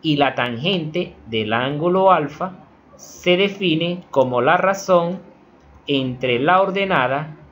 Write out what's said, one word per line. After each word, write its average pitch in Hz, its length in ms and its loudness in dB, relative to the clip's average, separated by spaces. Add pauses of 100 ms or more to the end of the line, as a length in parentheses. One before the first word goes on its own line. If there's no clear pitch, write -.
Y 151 140 0
la 135 200 2
tangente 156 800 -4 (120)
del 110 240 -2
ángulo 160 640 2
alfa 151 400 -2 (420)
se - 400 -2
define 180 760 -2
como 123 320 0
la 151 140 4
razón 185 640 0 (680)
entre 127 540 -2
la 175 220 4
ordenada 170 760 0 (160)